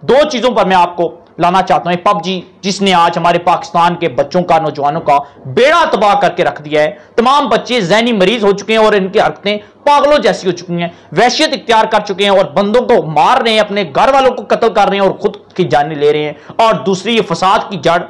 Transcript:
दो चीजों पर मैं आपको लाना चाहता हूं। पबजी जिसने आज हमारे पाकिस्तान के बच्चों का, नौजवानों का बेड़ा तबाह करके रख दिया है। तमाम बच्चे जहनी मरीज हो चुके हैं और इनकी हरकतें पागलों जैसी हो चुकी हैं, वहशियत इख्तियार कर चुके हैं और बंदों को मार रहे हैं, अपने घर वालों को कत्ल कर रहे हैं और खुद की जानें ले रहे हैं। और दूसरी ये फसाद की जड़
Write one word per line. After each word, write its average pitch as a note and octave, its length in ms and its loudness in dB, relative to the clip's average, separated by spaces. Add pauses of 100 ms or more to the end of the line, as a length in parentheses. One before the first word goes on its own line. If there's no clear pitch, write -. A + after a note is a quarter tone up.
दो B3 200 4
चीजों B3 260 -2
पर G#3 160 0
मैं F#3 100 0
आपको F3 500 -2 (140)
लाना F3+ 220 2
चाहता E3+ 280 -2
हूं। F3 60 0
पबजी F3+ 480 -2 (200)
जिसने G3 280 0
आज E3+ 260 2
हमारे E3+ 200 2
पाकिस्तान F3 560 0
के E3+ 140 -4
बच्चों C#3+ 340 -2
का, E3+ 160 2
नौजवानों D3 420 -2
का C#3+ 180 2 (280)
बेड़ा C#4 380 2
तबाह G#3 300 0
करके F#3 280 0
रख D3 200 -4
दिया D3+ 200 0
है। D#3+ 160 -2 (180)
तमाम C4 320 2
बच्चे A3+ 320 -2
जहनी G#3+ 320 0
मरीज G#3 320 0
हो G3+ 80 4
चुके G3+ 200 -4
हैं A3 80 2
और G#3+ 140 4
इनकी F#3+ 240 0
हरकतें G3+ 400 -2
पागलों C#4+ 600 2
जैसी F#3+ 280 0
हो F#3 60 0
चुकी E3+ 200 -8
हैं, E3+ 260 -6 (160)
वहशियत A#3+ 400 0
इख्तियार A3 320 0
कर A3 140 0
चुके F#3+ 240 -4
हैं G3+ 60 2
और F#3+ 260 2
बंदों G#3 260 0
को A3 200 2
मार E3 400 2
रहे A3+ 120 0
हैं, G#3+ 60 2
अपने G3+ 240 -2
घर F3 280 0
वालों C4 180 4
को A3 120 -8
कत्ल A3+ 260 0
कर G3+ 200 2
रहे G3 120 -2
हैं G3 60 2
और F3+ 60 2
खुद - 320 -6 (120)
की F#3 80 0
जानें D3 320 0
ले D3 160 2
रहे D3+ 120 0
हैं। D3 420 -4
और G#3+ 160 0
दूसरी F#3+ 320 -4
ये A3+ 60 0
फसाद F#3+ 500 -2
की G3+ 60 -10
जड़ E3+ 340 0